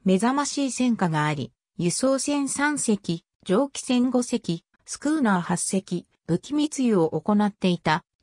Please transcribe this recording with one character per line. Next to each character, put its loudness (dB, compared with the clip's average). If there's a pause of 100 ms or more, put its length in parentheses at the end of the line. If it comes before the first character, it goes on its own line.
目 4
覚 2
ま 0
し -2
い -2
戦 0
果 0
が 0
あ 0
り、 -8 (240)
輸 0
送 0
船 -2
三 -2
隻、 -2 (220)
蒸 2
気 -14
船 0
五 2
隻、 -4 (200)
ス -12
ク 0
ー -2
ナ 2
ー 0
八 -2
隻、 -4 (220)
武 0
器 -12
密 -2
輸 4
を 4
行 -2
っ 0
て -2
い 0
た 0 (200)